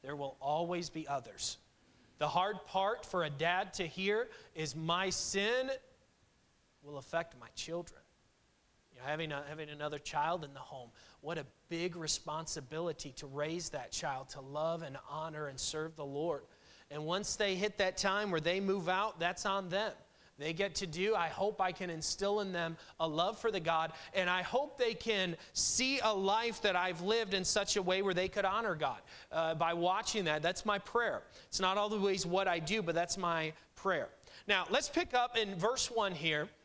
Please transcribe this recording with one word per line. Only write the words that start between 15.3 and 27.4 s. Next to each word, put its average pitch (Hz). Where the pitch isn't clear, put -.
and 135
serve 156
the 151
Lord. 143
And 151
once 185
they 196
hit 202
that 185
time 202
where 165
they 175
move 190
out, 185
that's 180
on 196
them. 190
They 151
get -
to 196
do, 185
I 170
hope 202
I 185
can 180
instill 196
in 190
them 165
a 165
love 175
for 226
the 196
God, 160
and 180
I 180
hope 277
they 233
can 185
see 262
a 214
life 208
that 196
I've 180
lived 208
in 190